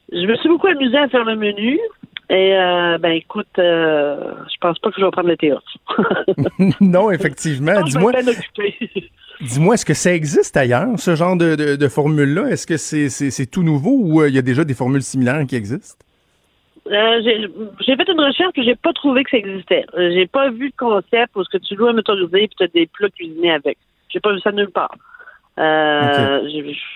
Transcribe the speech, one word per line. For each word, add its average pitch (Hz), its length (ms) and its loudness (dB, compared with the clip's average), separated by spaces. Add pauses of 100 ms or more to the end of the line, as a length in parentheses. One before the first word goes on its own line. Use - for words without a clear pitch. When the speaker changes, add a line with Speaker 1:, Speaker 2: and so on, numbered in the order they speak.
(120)
Speaker 1:
je 175 140 -4
me 226 120 2
suis 320 120 0
beaucoup 339 180 4
amusée 277 300 2
à 294 120 2
faire 240 160 0
le 220 100 -2
menu. 214 440 -2 (520)
Et, 190 240 4
euh, 175 420 2
ben, 165 140 0
écoute, 180 340 -6 (140)
euh, 160 760 0 (180)
je - 80 -10
pense 175 200 0
pas 226 100 0
que 190 100 -8
je 190 60 2
vais 175 60 2
prendre 175 180 -2
le 160 80 2
thé 147 160 2
off. - 80 -4 (340)
<laughs> - 60 0 (560)
Speaker 2:
<laughs> 190 240 2
Non, 196 300 4
effectivement. 151 640 -2
Speaker 1:
Non, 208 80 4
je - 40 2
vais 139 40 -4 (100)
Speaker 2:
Dis-moi, 226 140 4
Speaker 1:
être 254 120 0
bien 240 80 2
occupée. - 760 -8 (100)
<laughs> - 200 -20
Speaker 2:
dis-moi, 151 340 2
est-ce - 100 -2
que 156 80 0
ça 180 180 0
existe 165 460 0
ailleurs, 135 400 0
ce 175 180 0
genre 175 220 0
de, 165 180 2
de, 147 200 0
de 143 120 0
formule-là ? 151 640 0
Est-ce - 160 -4
que 160 120 -2
c'est, 147 320 -2
c'est, 139 200 -4
c'est 131 160 -4
tout - 160 -4
nouveau 156 300 2 (100)
ou, 160 200 4
euh, 147 80 6
il 131 40 -2
y 135 60 4
a - 20 2
déjà 127 220 2
des 143 100 -2
formules 131 300 0
similaires 135 440 0
qui 131 80 -6
existent ? 117 480 -8 (840)
Speaker 1:
Euh, 226 360 2
j'ai, 220 240 0 (380)
j'ai 262 100 2
fait 330 160 -2
une 320 100 0
recherche 330 320 0
puis 262 100 -4
j'ai 233 120 2
pas - 180 -2
trouvé 269 300 0
que - 80 -6
ça 262 60 2
existait. 196 480 -2 (120)
Euh, 175 160 2
j'ai 185 140 2
pas 269 220 0
vu 247 200 -6
de - 80 -20
concept 233 580 0
où 190 80 -4
ce - 60 -10
que 190 80 -4
tu 202 180 -8
loues 226 120 2
un 233 60 2
motorisé 202 540 0
puis - 100 -10
t'as 180 100 2
des 170 200 0
plats 202 220 -4
cuisinés 165 420 -4
avec. 147 260 -2 (320)
J'ai 180 100 -6
pas 208 140 0
vu 185 60 -6
ça 208 120 -2
nulle 202 200 -2
part. - 220 -4 (680)
Euh, 147 840 2
Speaker 2:
Ok. 139 100 -6
Speaker 1:
j'ai, 147 220 -8
je, 143 60 -12 (160)